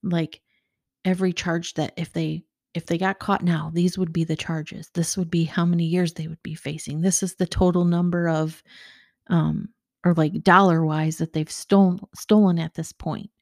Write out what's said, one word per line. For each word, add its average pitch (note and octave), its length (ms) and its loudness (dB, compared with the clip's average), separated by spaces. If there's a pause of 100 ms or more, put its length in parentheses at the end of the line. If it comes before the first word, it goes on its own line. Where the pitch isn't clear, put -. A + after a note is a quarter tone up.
like, E3 380 -2 (640)
every F#3 280 0
charge E3+ 420 -4
that - 220 -4
if E3 160 -8
they, D#3+ 300 -4 (320)
if E3 100 -6
they E3+ 120 -2
got F#3+ 220 -2
caught - 240 -2
now, D#3+ 300 0
these F3 240 0
would F3 160 -2
be E3 100 0
the D#3+ 120 -2
charges. D#3 580 -8
This - 240 -2
would F3 140 -4
be E3 140 2
how E3+ 200 -2
many E3+ 200 2
years E3+ 280 0
they D#3+ 140 -10
would D#3+ 160 -14
be D#3+ 100 -10
facing. D#3 480 -8
This F#3 220 0
is F3+ 120 -6
the F3+ 120 -2
total F3+ 380 2
number F3 440 0
of, D#3+ 320 -2 (680)
um, D#3 420 0 (360)
or, F3 80 4
like, D#3+ 300 0
dollar-wise D#3+ 760 4
that D#3+ 160 -4
they've D#3 140 -2
stol-, F#3+ 680 2
stolen G3 460 4
at D#3+ 160 -8
this D#3+ 160 -8
point. - 400 -10 (100)